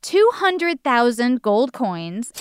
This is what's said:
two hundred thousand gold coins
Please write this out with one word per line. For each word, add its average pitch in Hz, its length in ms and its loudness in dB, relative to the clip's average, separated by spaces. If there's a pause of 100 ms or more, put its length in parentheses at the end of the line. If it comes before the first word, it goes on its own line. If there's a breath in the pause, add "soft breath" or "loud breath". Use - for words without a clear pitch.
two 415 320 4
hundred 339 480 -2
thousand 240 600 0
gold 226 300 2
coins 180 680 -6